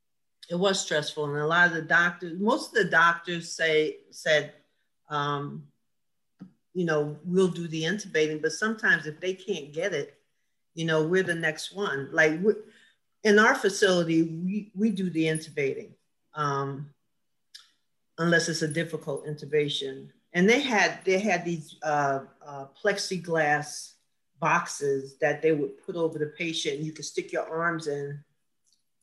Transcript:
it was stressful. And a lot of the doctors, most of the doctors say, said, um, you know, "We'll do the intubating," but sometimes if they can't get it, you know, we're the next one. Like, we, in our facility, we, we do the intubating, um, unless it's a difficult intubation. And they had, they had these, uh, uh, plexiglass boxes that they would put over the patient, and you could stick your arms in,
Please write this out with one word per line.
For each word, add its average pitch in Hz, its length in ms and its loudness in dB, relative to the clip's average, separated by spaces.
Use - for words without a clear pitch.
it 170 80 -6
was 190 240 2
stressful. 151 460 -2
And 143 120 -4
a 151 80 0
lot 175 220 6
of 165 60 -2
the 160 80 -4
doctors, 175 580 0
most 247 360 2
of 208 80 6
the 165 60 -2
doctors 170 640 2
say, 156 460 2
said, 151 440 2
um, 143 560 -4
you 180 120 -2
know, 151 400 0
"We'll 180 240 4
do 170 200 -6
the 156 160 -6
intubating," 160 580 -2
but 160 100 -2
sometimes 214 540 0
if 151 120 -8
they 185 160 -4
can't 156 380 -8
get 175 220 -4
it, - 260 -6
you 165 100 -4
know, 160 220 4
we're 185 160 4
the 175 120 -2
next 160 400 -4
one. 139 380 -4
Like, 156 300 4
we, 208 100 4
in 214 140 8
our 233 160 8
facility, 180 680 2
we, 180 520 -4
we 208 160 2
do 185 180 -2
the 160 160 0
intubating, 143 680 -4
um, 139 560 -4
unless 165 300 4
it's 170 140 -4
a 156 60 0
difficult 151 580 -6
intubation. 143 840 -4
And 180 160 4
they 247 120 4
had, 202 440 0
they 190 140 2
had 185 260 0
these, 170 380 -6
uh, 143 380 0
uh, 143 220 -14
plexiglass 165 1120 -2
boxes 139 800 -2
that 147 220 0
they 160 120 4
would 147 320 -2
put 180 120 -10
over 165 220 -2
the 151 80 -2
patient, 160 500 -4
and 156 100 -6
you 156 60 -8
could 151 140 -14
stick - 260 -8
your 160 160 -4
arms 165 380 -2
in, 143 360 -6